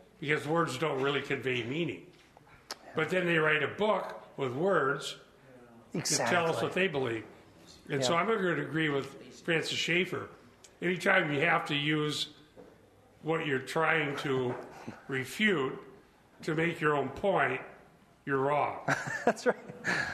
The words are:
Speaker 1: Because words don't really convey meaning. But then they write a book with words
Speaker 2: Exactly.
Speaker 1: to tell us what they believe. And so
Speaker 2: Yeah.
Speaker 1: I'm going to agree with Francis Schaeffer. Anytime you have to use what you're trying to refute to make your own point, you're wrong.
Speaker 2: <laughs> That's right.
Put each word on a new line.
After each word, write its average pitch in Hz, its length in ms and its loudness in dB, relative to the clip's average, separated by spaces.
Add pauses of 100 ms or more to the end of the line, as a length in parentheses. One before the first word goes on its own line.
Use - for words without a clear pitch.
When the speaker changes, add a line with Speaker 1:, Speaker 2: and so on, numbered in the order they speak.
(200)
Speaker 1:
Because 143 280 0
words 156 300 0
don't 139 240 0
really 139 200 0
convey 127 420 -2
meaning. 135 420 -4 (880)
But 156 140 0
then 180 160 0
they 170 120 4
write 156 260 4
a 127 40 0
book - 520 0 (180)
with 131 180 -2
words 151 600 2 (800)
Speaker 2:
Exactly. 147 320 0
Speaker 1:
to 117 60 2
tell 165 180 4
us 160 120 0
what 151 120 -2
they 185 140 2
believe. 123 360 -2 (680)
And 139 140 0
so 123 100 4
Speaker 2:
Yeah. 165 80 4
Speaker 1:
I'm 185 60 2
going 220 140 2
to 165 200 2
agree 151 280 0
with 139 160 0 (380)
Francis 156 340 0
Schaeffer. 165 500 0 (540)
Anytime 180 500 2
you 139 100 0
have 160 260 2
to 151 80 0
use 151 540 0 (920)
what 160 240 -2
you're 135 140 0
trying 156 580 2
to 127 380 0 (520)
refute 135 680 0 (680)
to 156 120 0
make 160 260 0
your 151 140 4
own 131 140 2
point, 139 520 2 (640)
you're 139 140 0
wrong. 139 400 2 (240)
Speaker 2:
<laughs> - 220 -6
That's - 200 2
right. 247 100 2 (580)